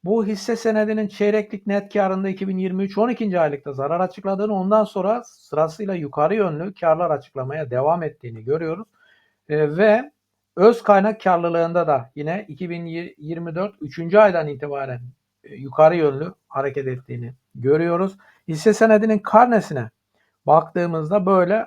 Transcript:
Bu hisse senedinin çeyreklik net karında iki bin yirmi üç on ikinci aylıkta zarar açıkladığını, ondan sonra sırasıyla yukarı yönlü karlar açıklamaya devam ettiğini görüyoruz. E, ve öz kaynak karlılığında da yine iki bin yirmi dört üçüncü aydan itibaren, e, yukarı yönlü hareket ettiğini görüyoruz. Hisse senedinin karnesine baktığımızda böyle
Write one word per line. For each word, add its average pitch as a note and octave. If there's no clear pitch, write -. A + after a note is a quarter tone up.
Bu G#3
hisse A3
senedinin G#3+
çeyreklik G#3
net G3+
karında F#3+
iki F#3+
bin F#3+
yirmi F#3
üç G3
on A#3
ikinci G#3
aylıkta C#3+
zarar C#3+
açıkladığını, G3
ondan G3
sonra G#3
sırasıyla D#3+
yukarı D#3
yönlü F#3
karlar E3
açıklamaya C#3
devam D3+
ettiğini A2+
görüyoruz. D#3+
E, D3+
ve A3
öz A#3
kaynak G#3
karlılığında E3+
da C3
yine E3
iki E3+
bin E3+
yirmi E3
dört G3+
üçüncü E3
aydan F3
itibaren, C#3
e, D3
yukarı C#3
yönlü D#3
hareket C3+
ettiğini B2
görüyoruz. E3+
Hisse E3
senedinin G#3+
karnesine G#3
baktığımızda E3
böyle F#3+